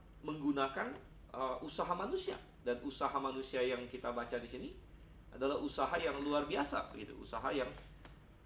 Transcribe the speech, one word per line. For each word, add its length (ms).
menggunakan, 720
eh, 320
usaha 320
manusia. 400
Dan 240
usaha 320
manusia 480
yang 240
kita 240
baca 240
di 140
sini 180
adalah 240
usaha 400
yang 240
luar 240
biasa, 480
begitu. 240
Usaha 320
yang, 240